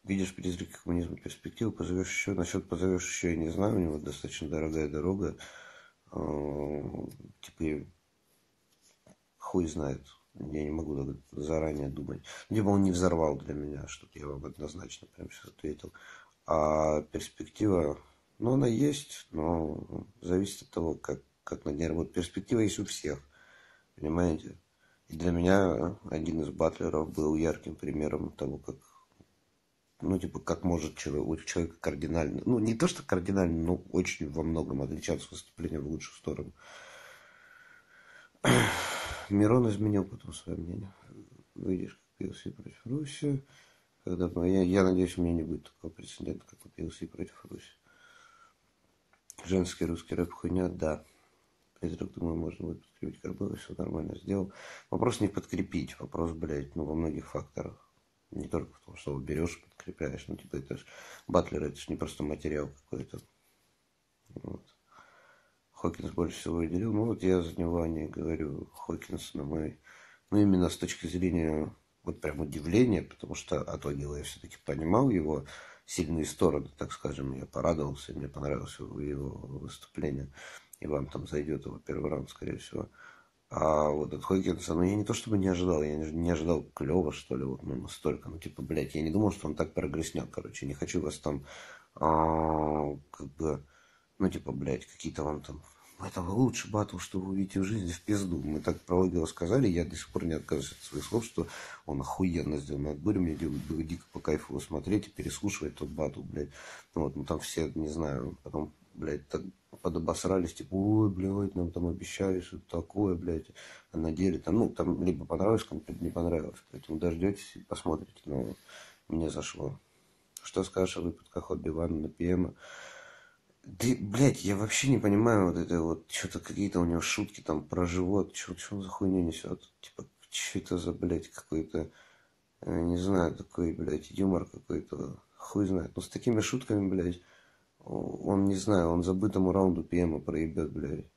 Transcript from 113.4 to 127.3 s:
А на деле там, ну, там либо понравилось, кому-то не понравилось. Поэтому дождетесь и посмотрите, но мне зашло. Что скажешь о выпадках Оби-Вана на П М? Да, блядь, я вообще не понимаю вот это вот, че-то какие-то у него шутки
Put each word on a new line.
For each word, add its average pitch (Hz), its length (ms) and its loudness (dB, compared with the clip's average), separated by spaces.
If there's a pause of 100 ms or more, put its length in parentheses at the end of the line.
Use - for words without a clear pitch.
А 82 60 -4
на 80 140 0
деле 90 260 2
там, 87 200 2
ну, 110 120 4
там - 340 0
либо 85 220 2
понравилось, 104 380 4
кому-то 76 300 -10
не 85 160 -4
понравилось. 85 480 0 (120)
Поэтому - 300 -8
дождетесь 87 560 0
и - 80 -14
посмотрите, - 600 -4
но 65 280 -4 (540)
мне 80 220 0
зашло. 76 500 -6 (640)
Что - 220 -2
скажешь 92 340 -2
о 85 40 -4
выпадках - 500 -6
Оби-Вана 80 460 -2
на 78 120 -4
П - 220 -6
М? 90 220 2 (1120)
Да, 101 240 -2 (120)
блядь, 113 440 6
я 98 120 2
вообще 107 320 2
не 127 100 8
понимаю 104 500 8
вот 85 100 2
это 85 240 2
вот, 80 260 -2
че-то - 320 -4
какие-то 92 400 0
у 87 40 6
него 85 160 4
шутки - 420 -2